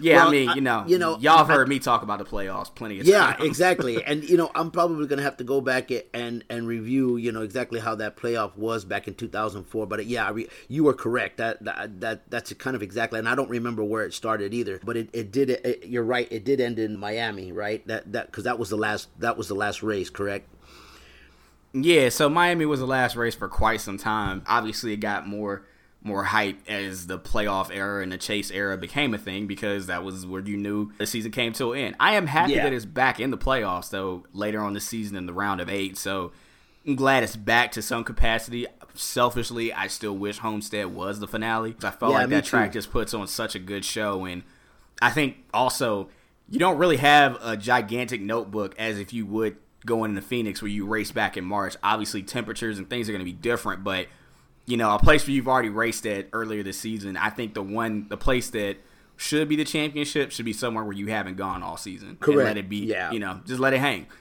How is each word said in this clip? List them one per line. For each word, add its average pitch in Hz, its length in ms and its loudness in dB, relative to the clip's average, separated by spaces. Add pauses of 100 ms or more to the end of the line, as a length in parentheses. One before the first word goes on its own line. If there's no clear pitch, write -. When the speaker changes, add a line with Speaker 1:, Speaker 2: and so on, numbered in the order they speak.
Speaker 1:
yeah, 160 140 8
I - 80 10
Speaker 2:
Well, - 80 8
Speaker 1:
mean, 139 180 4
Speaker 2:
I, - 60 2
Speaker 1:
you 139 80 -2
know, 120 240 2
Speaker 2:
you 180 100 4
know, 165 220 0
Speaker 1:
y'all 151 180 8
have 160 40 12
Speaker 2:
in 147 80 6
fact 151 100 6
Speaker 1:
heard 131 100 4
me 139 100 0
talk 120 240 2
about 104 180 -4
the 98 40 -8
playoffs 98 500 -6
plenty 104 260 -10
of 143 60 4
Speaker 2:
Yeah, 180 280 8
Speaker 1:
times. 151 100 -4
<laughs> - 0 -
Speaker 2:
exactly. 151 580 2
And, 147 220 -4
you 170 140 6
know, 165 160 2
I'm 165 160 -2
probably 170 360 0
gonna 139 140 -2
have 143 160 -2
to 123 80 -10
go 135 160 2
back 127 300 0
a-, 120 140 -4 (120)
and, 120 320 -6
and 117 180 -6
review, 120 520 0
you 113 140 -2
know, 113 100 -4
exactly 117 380 -4
how 110 160 -2
that 107 200 -6
playoff 110 400 -2
was 107 300 -4
back 101 220 -4
in 95 60 -10
two 113 140 -10
thousand 101 360 -4
four. 110 220 -4
But, 104 200 -6
yeah, 113 200 -2
I 101 40 -2
re-, 110 180 -6 (200)
you 151 160 2
were 131 100 6
correct. 117 420 -2
That, 113 300 -4
that, 101 340 -8
that, 110 300 -8
that's 120 240 -6
kind 131 200 -6
of 104 80 -4
exactly, 113 360 -4
and 113 100 -2
I 123 60 2
don't 131 160 0
remember 117 340 -2
where 107 220 0
it 85 80 -10
started 107 400 -2
either. 101 280 -2
But 113 140 -4
it, 113 160 -4
it 110 200 -6
did, 131 180 4
it, 123 340 -2
you're 120 180 -2
right, 120 280 2
it 110 160 -6
did 131 160 4
end 120 160 0
in 107 200 -2
Miami, 104 540 -6
right? 104 340 -4
That, 110 280 -6
that, - 180 -6
'cause 104 120 -8
that 120 140 -2
was 104 120 -4
the 107 80 -2
last, 107 300 -2 (120)
that 117 160 0
was 92 120 -6
the 101 60 -4
last 101 280 -2
race, 104 260 -2
correct? 101 400 -6 (1300)
Speaker 1:
Yeah, 139 340 6
so 143 220 4
Miami 170 340 4
was 147 160 2
the 127 60 -2
last 127 300 2
race 117 180 0
for 98 140 -6
quite 110 340 2
some 98 160 -6
time. 104 480 -2
Obviously, 110 480 0
it 104 40 -6
got 101 300 -4
more, 101 380 -6 (380)
more 98 200 -2
hype 101 340 0 (100)
as 95 380 -6
the 92 100 -6
playoff 98 560 0
era 98 300 -4
and 92 80 -6
the 92 80 -8
chase 104 320 -4
era 98 260 -2
became 117 380 -2
a 101 40 -4
thing 101 280 -6
because 98 400 -4
that 87 160 -4
was 95 240 -10
where 95 160 -6
you 104 140 -4
knew 104 420 -2
the 104 80 -2
season 113 240 -4
came 117 220 -2
to 120 220 -2
an 139 40 -6
end. 117 220 -6
I 202 140 4
am 190 120 2
happy 156 280 4
Speaker 2:
Yeah. - 100 2
Speaker 1:
that 135 80 0
it's 117 120 -4
back 127 360 0
in 131 100 0
the 110 80 -4
playoffs, 101 500 0
though, 95 440 -4
later 107 280 -4
on 101 140 -2
this 101 100 -6
season 104 320 -6
in 90 100 -6
the 90 60 -8
round 95 280 -2
of 87 100 -4
eight. 98 260 -4
So 95 360 -4 (520)
I'm 139 120 0
glad 131 260 4
it's 110 140 -4
back 113 360 2
to 110 100 -6
some 117 200 -2
capacity. 117 640 2 (280)
Selfishly, 117 800 0
I 95 140 -2
still 101 300 -4
wish 101 220 -4
Homestead 107 480 -4
was 95 340 -6
the 101 80 -8
finale. 113 560 -2
I 101 60 -2
felt 117 200 0
Speaker 2:
Yeah, 135 80 6
Speaker 1:
like 127 120 2
Speaker 2:
me 147 40 2
Speaker 1:
that 147 120 4
track 110 260 2
Speaker 2:
too. 110 80 -4
Speaker 1:
just - 100 -8
puts 113 240 0
on 110 140 -6
such - 260 -4
a 101 60 -8
good 98 240 -8
show. 101 400 -2
And 90 180 -8 (580)
I 120 100 6
think 139 260 0 (180)
also 113 540 0 (420)
you 247 80 -2
don't 175 200 4
really 165 180 6
have 143 440 8
a 113 160 -4
gigantic 117 640 0
notebook 104 560 -2
as 110 220 -4
if 98 140 -10
you 113 140 -4
would 107 300 0 (300)
going 113 240 0
into 95 120 -4
Phoenix 110 400 -4
where 104 60 -6
you 101 160 -2
race 107 280 -2
back 104 240 -2
in 92 80 -6
March. 98 360 -4
Obviously, 104 440 -2
temperatures 110 540 -6
and 95 120 -10
things 120 180 -4
are 107 40 -4
gonna 92 120 -6
be 90 80 -8
different, 98 520 -2
but, 92 240 -2 (560)
you 123 120 0
know, 107 180 4
a 104 60 2
place 151 260 10
where 139 80 0
you've 127 140 0
already 123 220 4
raced 113 360 -2
at 98 260 -4
earlier 110 300 -4
this 95 160 -8
season, 101 380 -6
I 101 140 0
think 110 240 -8
the 104 80 -4
one, 107 460 -4
the 104 80 -8
place 127 340 2
that 101 260 -4 (400)
should 151 320 0
be 151 80 2
the 151 80 2
championship 147 640 -2
should 123 140 -8
be 113 80 -2
somewhere 110 320 -4
where 101 80 -6
you 101 160 -6
haven't 95 280 -4
gone 92 280 -4
all 82 120 -8
season. 95 340 -12
And - 100 -16
Speaker 2:
Correct. 143 240 6
Speaker 1:
let 110 120 0
it 98 120 -6
be, 104 80 -4
Speaker 2:
Yeah. 101 340 -2
Speaker 1:
you 113 80 -4
know, 92 260 -6
just 127 140 -6
let 135 140 4
it 131 80 4
hang. 123 260 -2 (140)